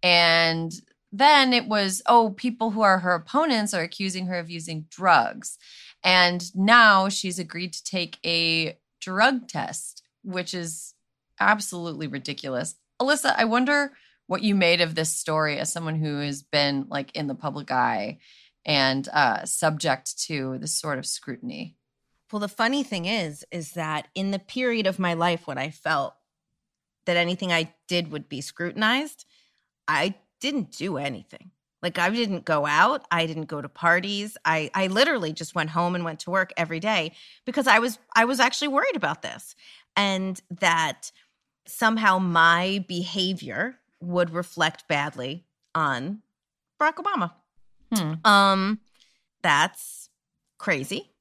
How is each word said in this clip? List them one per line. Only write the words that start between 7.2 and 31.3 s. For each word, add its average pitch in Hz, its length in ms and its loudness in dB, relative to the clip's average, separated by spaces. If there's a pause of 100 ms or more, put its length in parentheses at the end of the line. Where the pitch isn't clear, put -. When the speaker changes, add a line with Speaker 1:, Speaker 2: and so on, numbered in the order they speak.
Speaker 1:
agreed 170 340 -8
to - 100 -14
take 175 420 -6
a 165 520 -2 (220)
drug 226 480 0
test, - 560 -10 (180)
which 180 320 -8
is 170 400 -10 (460)
absolutely 170 680 0
ridiculous. 135 680 -8 (240)
Alyssa, 277 380 2
I 233 80 4
wonder 269 480 0 (340)
what 185 160 -4
you 208 120 2
made 175 260 4
of 160 140 0
this 160 180 -2
story 156 460 -2
as - 120 -4
someone 160 240 -6
who 151 240 -2
has 143 240 -6
been, 139 460 0
like, 139 260 -8
in 147 120 -4
the 135 80 -6
public 143 360 -8
eye 120 460 -2 (480)
and, 135 480 2
uh, 135 320 2
subject 156 800 -2
to 131 340 -6
this 156 160 -6
sort 147 260 -4
of 147 60 -12
scrutiny. - 680 -10 (560)
Speaker 2:
Well, 208 80 -6
the 208 100 -4
funny 254 340 0
thing 175 220 -6
is, 180 460 -6
is 170 220 -10
that 156 420 -6
in 196 160 -4
the 196 80 -4
period 233 480 -2
of 185 120 -2
my 180 140 0
life 170 340 -2
when 135 120 -8
I 139 100 -6
felt 151 460 -4 (880)
that 175 120 0
anything 175 360 0
I 165 200 0 (140)
did 170 240 -2
would 147 160 -10
be 131 140 -10
scrutinized, 220 840 -4 (640)
I 156 280 0 (260)
didn't 262 300 -4
do 165 260 -6
anything. 135 540 -10 (320)